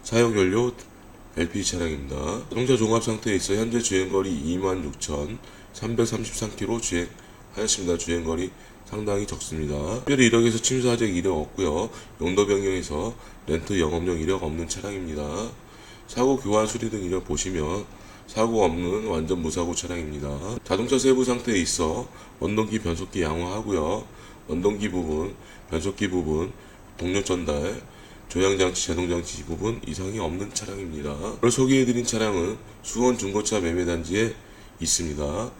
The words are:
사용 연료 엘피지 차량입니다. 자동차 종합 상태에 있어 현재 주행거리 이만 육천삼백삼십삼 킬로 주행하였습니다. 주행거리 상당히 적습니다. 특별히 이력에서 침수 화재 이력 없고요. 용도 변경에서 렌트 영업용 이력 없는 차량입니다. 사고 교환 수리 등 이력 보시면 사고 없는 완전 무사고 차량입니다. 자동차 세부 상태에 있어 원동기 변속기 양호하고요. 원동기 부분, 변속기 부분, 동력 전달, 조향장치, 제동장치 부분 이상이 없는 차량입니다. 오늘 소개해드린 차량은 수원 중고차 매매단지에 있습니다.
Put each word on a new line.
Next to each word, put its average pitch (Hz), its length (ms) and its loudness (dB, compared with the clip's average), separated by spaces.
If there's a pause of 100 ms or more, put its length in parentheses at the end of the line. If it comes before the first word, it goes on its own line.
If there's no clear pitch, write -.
사용 113 340 4
연료 104 340 4 (680)
엘피지 87 340 0
차량입니다. 78 760 -4
자동차 127 260 4
종합 110 260 4
상태에 107 360 0
있어 98 160 0
현재 113 260 2
주행거리 95 560 2
이만 90 480 -2
육천삼백삼십삼 110 1700 -4
킬로 110 240 -2
주행하였습니다. 87 1160 -2
주행거리 85 540 -2 (320)
상당히 104 420 -2
적습니다. 78 760 -4
특별히 131 260 4
이력에서 117 360 6
침수 123 280 2
화재 117 180 2
이력 87 300 2
없고요. 85 520 0 (300)
용도 95 260 4
변경에서 98 680 0 (320)
렌트 82 320 0
영업용 82 400 2
이력 87 240 0
없는 80 240 -4
차량입니다. 87 840 -6 (600)
사고 131 260 4
교환 107 320 2
수리 117 220 -4
등 104 120 -4
이력 90 220 -2
보시면 87 640 -2 (420)
사고 110 380 2
없는 87 420 0
완전 82 340 0
무사고 85 320 -2
차량입니다. 80 920 -6
자동차 120 340 2
세부 127 240 6
상태에 120 360 2
있어 85 460 0 (360)
원동기 107 380 0
변속기 87 420 -2
양호하고요. 90 840 0 (460)
원동기 101 400 2
부분, 85 460 -2 (340)
변속기 95 400 -2
부분, 85 420 0 (460)
동력 92 260 0
전달, 87 580 -2 (460)
조향장치, 92 600 2
제동장치 85 560 -2
부분 87 440 -4
이상이 95 320 -6
없는 95 340 -4
차량입니다. 82 640 -6 (260)
오늘 120 100 6
소개해드린 127 540 4
차량은 107 520 0 (240)
수원 120 360 2
중고차 101 420 0
매매단지에 87 760 0 (460)
있습니다. 80 800 -2